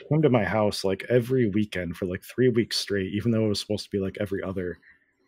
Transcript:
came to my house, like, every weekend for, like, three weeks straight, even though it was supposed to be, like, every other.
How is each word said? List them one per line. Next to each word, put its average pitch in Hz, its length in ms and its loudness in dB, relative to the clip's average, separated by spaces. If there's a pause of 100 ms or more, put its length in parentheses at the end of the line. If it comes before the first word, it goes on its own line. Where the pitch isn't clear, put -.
came 151 140 4
to 151 60 6
my 120 160 4
house, 104 400 0
like, 95 240 0
every 123 400 2
weekend 90 480 -2
for, 101 100 -4
like, 90 160 -6
three - 260 2
weeks 113 280 0
straight, 95 380 -4
even 101 160 0
though 110 160 2
it - 20 0
was 101 120 -2
supposed - 240 -4
to - 60 -16
be, 104 80 -2
like, 95 220 -4
every 98 220 -4
other. 90 360 -6 (500)